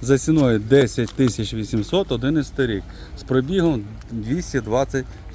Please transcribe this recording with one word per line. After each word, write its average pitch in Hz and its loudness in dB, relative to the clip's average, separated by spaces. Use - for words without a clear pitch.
за 131 4
ціною 139 4
десять 117 4
тисяч 117 0
вісімсот, 113 -2
одинадцятий 135 0
рік, 101 -2
з - -14
пробігом 139 2
двісті 120 -4
двадцять 123 -2